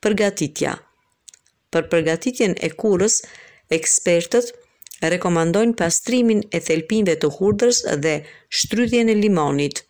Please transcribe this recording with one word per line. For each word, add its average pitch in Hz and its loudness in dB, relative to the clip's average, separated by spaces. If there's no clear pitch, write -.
Përgatitja. 196 -2
Për 165 0
përgatitjen 170 0
e 160 -4
kurës, 202 0
ekspertët 170 0
rekomandojnë 175 0
pastrimin 226 0
e - -4
thelpinjve 165 0
të 156 0
hudrës 208 2
dhe 151 0
shtrydhjen 233 0
e 220 4
limonit. 147 0